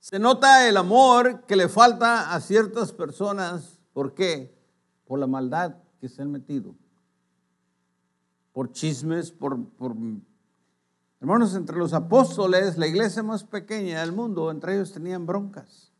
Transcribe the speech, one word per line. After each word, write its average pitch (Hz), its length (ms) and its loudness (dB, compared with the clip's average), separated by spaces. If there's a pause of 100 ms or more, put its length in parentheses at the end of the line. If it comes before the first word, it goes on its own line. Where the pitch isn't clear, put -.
Se 196 140 -4
nota 254 500 6
el 196 80 4
amor 240 680 4
que 202 80 -2
le 180 120 4
falta 226 680 4
a 160 40 -2
ciertas 214 540 0
personas. 175 840 -8 (120)
¿Por 139 220 -6
qué? 156 420 -4 (520)
Por 135 100 -6
la 139 80 -2
maldad 135 520 -4 (220)
que 127 100 -14
se - 120 -16
han 143 100 -8
metido. 131 440 -10 (1800)
Por 127 180 -8
chismes, 156 600 -6
por... 135 360 -8
por... 123 280 -10 (1200)
Hermanos, 190 360 0
entre 165 220 -8
los 170 160 -2
apóstoles, 185 840 2
la 160 80 0
iglesia 214 380 -2
más 214 200 -8
pequeña 196 580 -8
del 165 100 -6
mundo, 185 400 -6
entre 165 240 -6
ellos 196 160 -4
tenían 175 340 -10
broncas. 196 760 -10